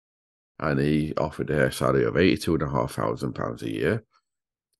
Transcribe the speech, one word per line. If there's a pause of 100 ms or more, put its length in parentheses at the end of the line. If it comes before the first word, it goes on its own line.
(600)
And
he
offered
her
a
salary
of
eighty-two
and
a
half
thousand
pounds
a
year, (760)